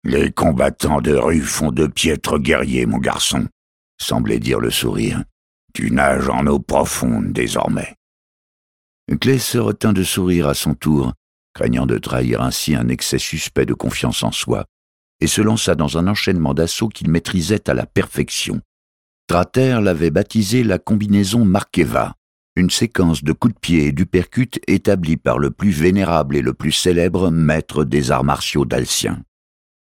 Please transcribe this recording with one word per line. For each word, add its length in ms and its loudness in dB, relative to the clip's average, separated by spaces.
« 0 -
Les 280 0
combattants 680 0
de 120 0
rue 280 2
font 300 -2
de 160 2
piètres 520 -2
guerriers, 460 0
mon 140 0
garçon », 480 -2
semblait 380 -2
dire 200 -2
le 100 -2
sourire. « 540 -2
Tu 180 -2
nages 380 2
en 180 0
eau 120 2
profonde 760 -2
désormais. » 600 -4
Clay 200 2
se 180 -4
retint 360 0
de 100 2
sourire 440 2
à 60 2
son 200 -2
tour, 400 0
craignant 320 0
de 120 0
trahir 440 -2
ainsi 340 -2
un 120 0
excès 300 -2
suspect 480 -2
de 80 -2
confiance 500 -4
en 80 -2
soi, 340 -4
et 80 0
se 140 0
lança 340 2
dans 220 -2
un 100 2
enchaînement 460 0
d'assauts 360 -2
qu'il 200 -4
maîtrisait 600 0
à 40 2
la 120 0
perfection. 760 -4
Trater 540 2
l'avait 300 2
baptisé 520 2
la 140 2
combinaison 680 2
Markeva, 680 0
une 140 2
séquence 540 0
de 100 0
coups 220 0
de 40 -20
pied 280 2
et 40 2
d'uppercuts 760 -2
établie 500 2
par 220 -2
le 100 0
plus 220 0
vénérable 680 2
et 40 0
le 120 -2
plus 180 -4
célèbre 600 2
maître 520 0
des 280 0
arts 120 2
martiaux 420 0
dalsiens. 580 -4